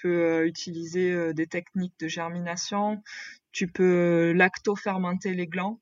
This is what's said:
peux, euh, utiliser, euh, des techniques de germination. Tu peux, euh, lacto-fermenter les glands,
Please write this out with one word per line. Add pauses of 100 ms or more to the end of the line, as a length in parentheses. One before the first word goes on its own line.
peux,
euh,
utiliser,
euh,
des
techniques
de
germination. (520)
Tu
peux,
euh,
lacto-fermenter
les
glands,